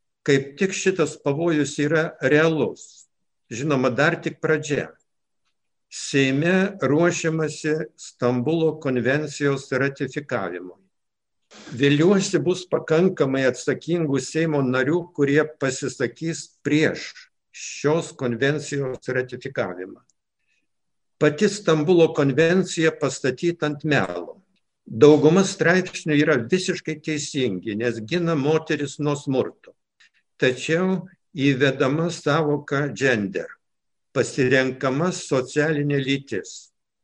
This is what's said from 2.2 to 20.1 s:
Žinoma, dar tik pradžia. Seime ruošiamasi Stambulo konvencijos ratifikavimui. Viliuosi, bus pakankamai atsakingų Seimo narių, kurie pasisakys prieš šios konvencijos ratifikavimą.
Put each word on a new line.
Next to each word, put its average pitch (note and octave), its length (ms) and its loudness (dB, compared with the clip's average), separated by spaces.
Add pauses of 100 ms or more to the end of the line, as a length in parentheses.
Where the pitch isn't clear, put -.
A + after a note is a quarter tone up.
Žinoma, B2+ 380 0
dar C3+ 320 2
tik - 160 -6
pradžia. D3 540 -2 (1000)
Seime E3 840 0
ruošiamasi D#3 960 0 (200)
Stambulo D3+ 840 0
konvencijos C#3 960 -2
ratifikavimui. B2+ 1080 -4 (920)
Viliuosi, D3+ 680 4
bus F3+ 240 -2
pakankamai D#3 800 2
atsakingų C#3 760 0
Seimo D#3 440 -2
narių, C3 360 0 (120)
kurie C#3+ 300 2 (140)
pasisakys C#3+ 880 -6 (180)
prieš C#3+ 460 0 (440)
šios - 580 -2
konvencijos C3+ 960 -4
ratifikavimą. B2 920 -6 (1200)